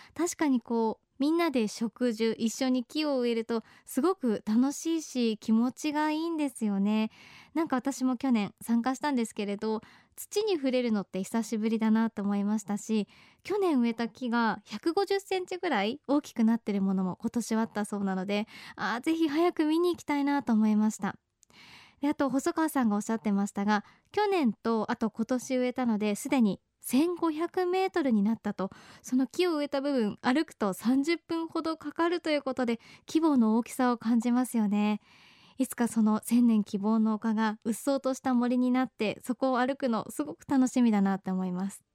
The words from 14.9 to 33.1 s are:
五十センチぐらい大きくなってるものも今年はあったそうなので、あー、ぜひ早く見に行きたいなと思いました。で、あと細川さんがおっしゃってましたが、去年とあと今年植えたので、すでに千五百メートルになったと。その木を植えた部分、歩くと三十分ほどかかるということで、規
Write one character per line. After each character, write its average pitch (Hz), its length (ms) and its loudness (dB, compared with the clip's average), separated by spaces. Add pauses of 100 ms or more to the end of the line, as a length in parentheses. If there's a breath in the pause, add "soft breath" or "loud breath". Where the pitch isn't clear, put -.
五 392 120 2
十 392 140 0
セ 381 200 -4
ン 359 60 -6
チ 370 120 -8
ぐ 349 120 -4
ら 214 140 2
い 233 240 -2
大 285 140 2
き - 120 -10
く 233 120 2
な 226 100 4
っ 226 40 0
て - 120 -6
る 196 100 0
も 190 120 0
の 190 100 0
も 185 180 -4
今 233 100 -4
年 226 240 -4
は 220 80 2
あ - 20 -2
っ 226 60 -6
た 208 120 -4
そ 208 140 -6
う 202 80 -4
な 190 100 -2
の 185 100 -4
で、 208 220 -2 (300 loud breath)
あ 202 220 -4
ー、 - 20 -10
ぜ 320 120 0
ひ 330 140 0
早 330 240 2
く 330 140 0
見 311 140 2
に 359 120 2
行 320 60 -4
き - 80 -18
た 294 120 0
い 285 60 2
な 285 180 0
と 233 120 0
思 214 140 4
い 214 100 4
ま 214 120 4
し - 80 -4
た。 - 180 -6 (880 loud breath)
で、 285 60 0
あ 294 80 0
と 277 140 0
細 277 240 0
川 320 160 0
さ 262 160 2
ん 220 40 2
が 202 60 2
お 208 40 0
っ - 20 -2
し - 80 -6
ゃ 226 60 0
っ 220 40 -2
て 208 140 -2
ま 202 120 2
し - 60 -6
た 202 140 -4
が、 208 180 2 (300 soft breath)
去 415 140 2
年 320 260 2
と 226 360 -2
あ 233 60 -2
と 220 140 -2
今 226 160 -4
年 254 320 -2
植 247 100 0
え 247 60 -2
た 254 120 -2
の 226 120 2
で、 208 180 0
す 269 140 -6
で 269 120 4
に 196 200 2 (200)
千 330 340 2
五 330 160 0
百 339 340 -2
メ 370 200 2
ー 381 40 0
ト 359 140 0
ル 269 80 2
に 208 120 4
な 220 100 2
っ - 80 -6
た 208 120 -4
と。 190 180 -6 (300 loud breath)
そ - 140 -4
の 254 120 2
木 359 200 0
を 320 100 0
植 294 80 -2
え 285 40 -4
た 277 120 -2
部 285 100 0
分、 233 300 0
歩 285 240 2
く - 80 -16
と 196 200 -2
三 262 300 2
十 330 140 0
分 330 300 -4
ほ 320 140 -4
ど 320 160 -4
か 294 140 -10
か 330 180 0
る 349 100 0
と - 100 -4
い 302 80 2
う - 40 -4
こ 262 120 -4
と 254 120 -2
で、 233 140 0 (280 loud breath)
規 320 140 0